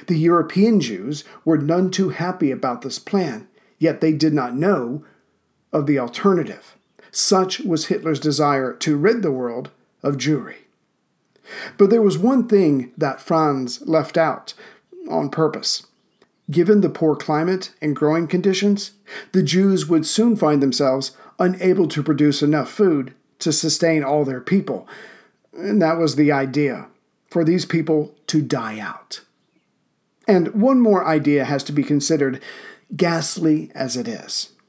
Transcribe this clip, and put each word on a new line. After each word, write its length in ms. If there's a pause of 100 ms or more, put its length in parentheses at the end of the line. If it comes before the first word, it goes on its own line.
the 100
European 640
Jews 460 (180)
were 140
none 340
too 180
happy 420
about 300
this 180
plan, 480 (300)
yet 240
they 120
did 200
not 220
know 480 (680)
of 120
the 120
alternative. 760 (360)
Such 500
was 240
Hitler's 340
desire 540
to 240
rid 240
the 100
world 400 (320)
of 140
Jewry. 480 (1120)
But 120
there 120
was 160
one 320
thing 480
that 240
Franz 680
left 300
out 360 (560)
on 200
purpose. 580 (640)
Given 320
the 80
poor 260
climate 680
and 140
growing 320
conditions, 640 (400)
the 120
Jews 440
would 180
soon 300
find 260
themselves 540 (240)
unable 480
to 160
produce 380
enough 280
food 440 (260)
to 140
sustain 500
all 220
their 160
people. 480 (640)
And 280
that 160
was 200
the 160
idea, 540 (420)
for 160
these 200
people 480 (140)
to 140
die 360
out. 440 (1080)
And 260
one 280
more 260
idea 380
has 180
to 80
be 120
considered, 580 (520)
ghastly 800
as 220
it 140
is. 400 (200)